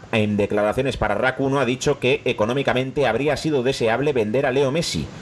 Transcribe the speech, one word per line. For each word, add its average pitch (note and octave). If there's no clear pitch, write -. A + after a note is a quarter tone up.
en G#2
declaraciones G#2
para G#2
rac B2+
uno C3+
ha B2
dicho C3
que C#3
económicamente B2+
habría C3
sido D3
deseable B2+
vender B2
a B2+
Leo C3+
Messi. F#2